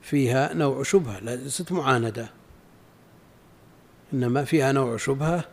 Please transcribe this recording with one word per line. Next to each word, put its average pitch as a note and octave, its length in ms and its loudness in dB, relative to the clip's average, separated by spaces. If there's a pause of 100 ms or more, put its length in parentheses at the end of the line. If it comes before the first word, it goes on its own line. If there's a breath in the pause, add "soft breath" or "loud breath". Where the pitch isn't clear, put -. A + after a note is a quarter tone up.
فيها C3+ 520 0
نوع C#3 300 0
شبهة، C3 360 2
ليست B2+ 520 -6
معاندة، A#2 580 0 (1800)
إنما B2 300 2
فيها C3+ 280 2
نوع C3 260 0
شبهة D3+ 560 -2